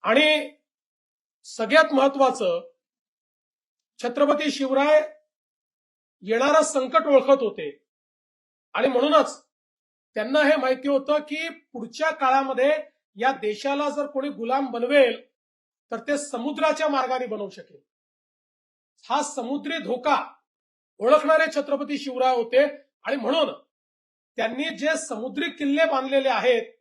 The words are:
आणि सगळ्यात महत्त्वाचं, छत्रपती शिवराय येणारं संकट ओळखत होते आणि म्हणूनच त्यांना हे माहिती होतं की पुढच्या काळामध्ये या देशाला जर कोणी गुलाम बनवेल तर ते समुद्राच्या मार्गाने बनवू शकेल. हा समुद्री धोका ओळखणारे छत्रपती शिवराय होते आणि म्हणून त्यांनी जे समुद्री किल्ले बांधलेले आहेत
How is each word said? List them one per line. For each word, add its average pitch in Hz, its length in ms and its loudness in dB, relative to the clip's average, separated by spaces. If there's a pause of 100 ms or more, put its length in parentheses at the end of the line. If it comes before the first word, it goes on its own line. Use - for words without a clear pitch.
आणि 294 460 2 (960)
सगळ्यात 302 480 2
महत्त्वाचं, 262 680 2 (1400)
छत्रपती 285 500 0
शिवराय 277 500 2 (1200)
येणारं 269 400 2
संकट 294 440 0
ओळखत 269 360 4
होते 196 280 -6 (1040)
आणि 240 140 2
म्हणूनच 277 480 2 (800)
त्यांना 262 260 0
हे 294 140 4
माहिती 262 320 -2
होतं 285 320 0
की 311 280 -8 (240)
पुढच्या 254 380 -4
काळामध्ये 269 600 0 (460)
या 214 160 0
देशाला 277 580 -4
जर 285 160 -6
कोणी 277 220 -6
गुलाम 254 420 -4
बनवेल 240 500 2 (720)
तर 170 60 -8 (100)
ते 190 100 0
समुद्राच्या 294 680 -2
मार्गाने 254 380 -2
बनवू 208 240 -8
शकेल. - 300 -20 (1200)
हा 277 200 -2
समुद्री 285 540 -6
धोका 247 380 -2 (840)
ओळखणारे 311 540 4
छत्रपती 285 440 -4
शिवराय 254 380 0
होते 247 280 2 (400)
आणि 269 120 -4
म्हणून 269 360 0 (840)
त्यांनी 240 380 -4
जे 311 220 -2
समुद्री 277 520 -6
किल्ले 294 340 0
बांधलेले 269 440 0
आहेत 226 340 2 (180)